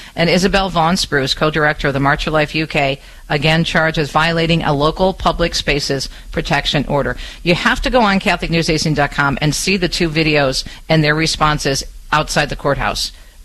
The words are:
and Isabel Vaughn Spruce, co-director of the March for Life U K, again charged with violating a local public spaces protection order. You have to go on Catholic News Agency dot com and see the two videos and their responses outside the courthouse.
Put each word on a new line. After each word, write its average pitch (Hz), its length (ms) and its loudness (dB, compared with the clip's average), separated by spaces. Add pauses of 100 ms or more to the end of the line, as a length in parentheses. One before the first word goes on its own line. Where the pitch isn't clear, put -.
(160)
and 170 140 2
Isabel 190 400 2
Vaughn 165 260 2
Spruce, 139 380 -2
co-director 156 540 0
of 139 80 0
the 139 40 -2
March 139 260 2
for 160 60 -2
Life 151 220 0
U 160 140 -2
K, 139 320 0 (300)
again 160 340 2
charged 160 340 0
with 147 140 -2
violating 165 500 2
a 151 120 0
local 160 400 2
public 170 420 0
spaces 143 520 -2 (240)
protection 147 560 -2
order. 127 280 -2 (260)
You 175 140 2
have 233 280 0
to 285 60 -2
go 247 120 4
on 196 180 2
Catholic 175 320 -2
News 165 180 0
Agency 160 240 0
dot 143 180 2
com 139 300 0
and 151 140 2
see 190 220 -2
the 180 100 0
two 170 220 -2
videos 151 540 0 (240)
and 160 160 4
their 151 120 2
responses 151 680 0 (280)
outside 147 380 0
the 135 60 -6
courthouse. 117 560 -2 (340)